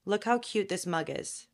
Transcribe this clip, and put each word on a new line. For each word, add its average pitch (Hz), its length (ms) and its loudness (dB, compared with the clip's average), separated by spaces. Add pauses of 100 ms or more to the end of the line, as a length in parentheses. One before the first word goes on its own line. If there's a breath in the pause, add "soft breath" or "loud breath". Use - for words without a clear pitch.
Look 208 180 2
how 240 140 4
cute 214 320 0
this 185 160 -2
mug 160 240 0
is. - 440 -8